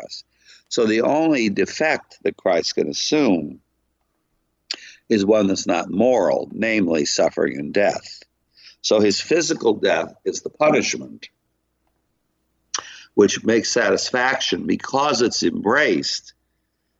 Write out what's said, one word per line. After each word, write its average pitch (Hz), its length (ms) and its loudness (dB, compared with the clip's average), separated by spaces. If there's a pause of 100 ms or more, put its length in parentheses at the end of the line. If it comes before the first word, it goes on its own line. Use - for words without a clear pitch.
us. - 200 -18 (440)
So - 160 0
the 110 160 2
only 139 480 2
defect - 760 -2
that - 140 -2
Christ 85 380 0
can 80 140 -2
assume 82 720 0 (1500)
is 107 160 2
one 107 220 4
that's 92 200 -2
not 90 240 -2
moral, 92 600 2
namely 87 540 0
suffering 78 520 0
and 73 140 -8
death. - 500 -2 (600)
So 107 180 2
his 104 200 2
physical 156 520 0
death 85 400 0 (120)
is - 180 -4
the - 80 -10
punishment, 101 800 -2 (1800)
which - 280 4
makes 110 280 0
satisfaction 117 960 -2
because 123 560 -2
it's - 200 0
embraced 90 920 -2 (640)